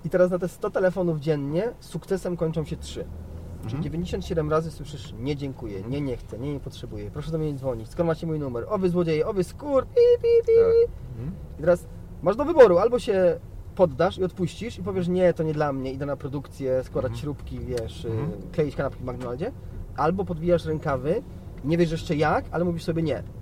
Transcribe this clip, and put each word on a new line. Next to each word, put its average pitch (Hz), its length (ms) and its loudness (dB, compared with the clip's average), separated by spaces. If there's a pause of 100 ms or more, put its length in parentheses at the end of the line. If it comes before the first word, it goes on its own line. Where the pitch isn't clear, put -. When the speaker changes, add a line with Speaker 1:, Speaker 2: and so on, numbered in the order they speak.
Speaker 1:
I 165 60 -4
teraz 180 200 4
na 180 80 0
te 180 100 -2
sto - 220 -6
telefonów 180 500 2
dziennie 151 600 0
sukcesem 180 560 -4
kończą 160 280 -2
się - 120 -6
trzy. - 280 -10 (520)
Czyli - 100 -12
Speaker 2:
Mhm. 131 160 -4
Speaker 1:
dziewięćdziesiąt 175 440 -4
siedem 156 240 0
razy 160 200 2
słyszysz: - 500 -12
"Nie, 143 160 -2
dziękuję, 123 460 -8
nie, 131 180 -4
nie 131 160 -4
chcę, - 220 -12
nie, 143 140 -6
nie 139 80 -6
potrzebuję, 104 500 -10
proszę 151 220 -8
do 160 60 -2
mnie 156 140 -2
nie 139 60 -6
dzwonić, 120 320 -4
skąd 170 160 0
macie 165 200 0
mój 156 120 -2
numer? 123 300 -4
O 208 100 0
wy 185 120 2
złodzieje, 165 360 2
o 220 60 -2
wy 190 120 0
skur-, 285 420 0
pi, - 140 4 (220)
pi, 466 240 6
pi, 453 120 6
Speaker 2:
Tak. 453 140 6
Speaker 1:
pi". 466 200 4 (280)
Speaker 2:
Mhm. 147 120 -6 (260)
Speaker 1:
I - 20 -12
teraz 175 260 2 (360)
masz 190 140 2
do 285 80 0
wyboru, 247 340 10
albo 233 200 4
się 185 420 4 (340)
poddasz 170 440 2
i 185 60 0
odpuścisz 190 540 -4
i 196 40 -10
powiesz: 185 260 -2
"Nie, 180 260 4
to 170 80 -2
nie 156 100 0
dla 147 200 0
mnie, 135 200 -4
idę 139 140 -6
na 139 100 -2
produkcję, 131 680 -4
składać - 260 -2
Speaker 2:
Mhm. - 120 -6
Speaker 1:
śrubki, 135 360 -8
wiesz, 120 460 -6
y, 117 60 -4
Speaker 2:
Mhm. 127 200 -2 (220)
Speaker 1:
kleić 147 240 0
kanapki 135 260 -4
w 127 40 -8
McDonaldzie", 123 460 -6 (440)
albo 175 280 0
podwijasz 170 400 2
rękawy, 156 580 -2 (420)
nie 165 140 2
wiesz 170 120 4
jeszcze 160 260 -2
jak, 160 340 2
ale 170 140 0
mówisz 165 200 -2
sobie: 165 180 0
"Nie, 135 200 0 (200)